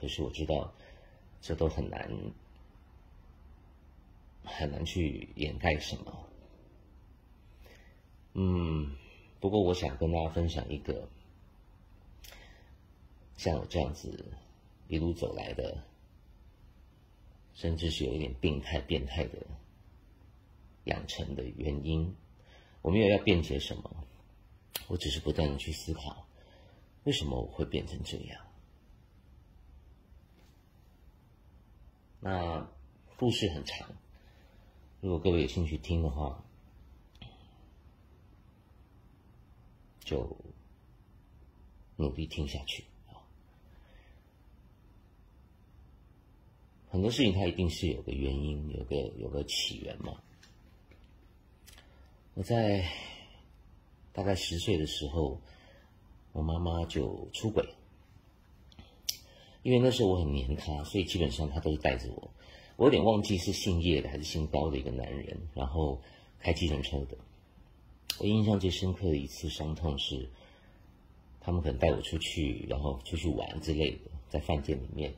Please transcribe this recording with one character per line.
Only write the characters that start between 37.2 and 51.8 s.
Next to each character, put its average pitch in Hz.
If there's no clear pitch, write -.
就 64
努 69
力 80
听 78
下 71
去 -
啊。 -
很 95
多 110
事 127
情 101
它 95
一 87
定 90
是 82
有 -
个 -
原 67
因， 73
有 62
个， 67
有 57
个 71
起 -
源 -
嘛。 -